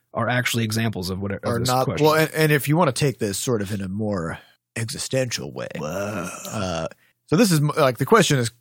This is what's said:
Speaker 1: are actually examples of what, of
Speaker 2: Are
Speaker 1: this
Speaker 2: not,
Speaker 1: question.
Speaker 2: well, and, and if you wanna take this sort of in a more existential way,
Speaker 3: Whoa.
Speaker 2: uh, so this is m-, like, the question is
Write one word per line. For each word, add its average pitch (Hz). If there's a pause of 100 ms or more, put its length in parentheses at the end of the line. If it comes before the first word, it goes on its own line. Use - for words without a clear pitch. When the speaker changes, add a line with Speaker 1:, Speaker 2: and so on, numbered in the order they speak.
(120)
Speaker 1:
are 110
actually 120
examples 107
of 92
what, 98
of 98
Speaker 2:
Are 120
Speaker 1:
this 123
Speaker 2:
not, 127
Speaker 1:
question. 143
Speaker 2:
well, 156
and, 156
and 156
if 151
you 147
wanna 156
take 143
this 101
sort 117
of 98
in 98
a 98
more 98 (380)
existential 117
way, 62 (100)
Speaker 3:
Whoa. 98 (200)
Speaker 2:
uh, 90 (380)
so 151
this 202
is 156
m-, 151
like, 131
the 139
question 165
is 117 (120)